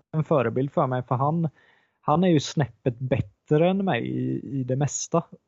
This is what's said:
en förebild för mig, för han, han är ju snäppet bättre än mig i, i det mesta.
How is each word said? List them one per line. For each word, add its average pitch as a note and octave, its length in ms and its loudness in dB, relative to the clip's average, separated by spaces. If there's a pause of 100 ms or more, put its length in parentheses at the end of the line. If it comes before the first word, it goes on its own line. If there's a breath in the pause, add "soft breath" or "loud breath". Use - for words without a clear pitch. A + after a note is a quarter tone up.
(120)
en D#3 120 0
förebild B2+ 480 0
för D#3 140 0
mig, B2+ 160 -2
för C3 120 -4
han, D3+ 340 0 (520 soft breath)
han D#3 240 2
är F#3 40 4
ju D#3 120 6
snäppet - 580 -4
bättre D3+ 720 0
än G3 140 0
mig B2+ 240 -2
i, C3 520 -4
i B2+ 40 -4
det B2+ 120 -2
mesta. D3 460 -2 (260)